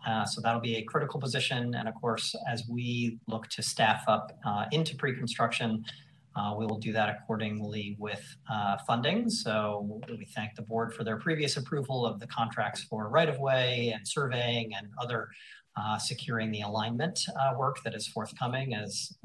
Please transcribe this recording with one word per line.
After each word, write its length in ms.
Uh, 160
so 160
that'll 220
be 160
a 60
critical 360
position. 560
And 140
of 60
course, 380
as 220
we 580
look 220
to 120
staff 460
up, 240
uh, 260
into 240
pre-construction, 880
uh, 200
we 80
will 140
do 140
that 160
accordingly 880
with, 240
uh, 280
funding. 420
So 800
we 140
thank 320
the 60
board 320
for 100
their 140
previous 400
approval 480
of 160
the 60
contracts 560
for 260
right-of-way 840
and 140
surveying 680
and 140
other, 280
uh, 200
securing 540
the 100
alignment, 580
uh, 180
work 260
that 100
is 140
forthcoming, 680
as, 500